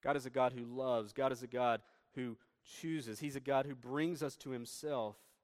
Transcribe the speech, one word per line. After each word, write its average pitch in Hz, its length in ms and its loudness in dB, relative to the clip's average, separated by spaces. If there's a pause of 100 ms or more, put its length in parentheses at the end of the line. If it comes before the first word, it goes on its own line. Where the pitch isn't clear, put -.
God 143 140 4
is 127 80 -2
a 131 40 -4
God 127 240 4
who 120 120 -6
loves. 120 480 0
God 135 180 2
is 123 120 -4
a 123 40 -10
God 120 340 4 (340)
who 123 220 -4 (440)
chooses. 139 380 -4
He's 147 180 -6
a 135 40 -6
God 135 240 4
who 139 100 -6
brings 143 460 -2
us 143 160 -4
to - 120 -12
himself. 120 680 -4 (280)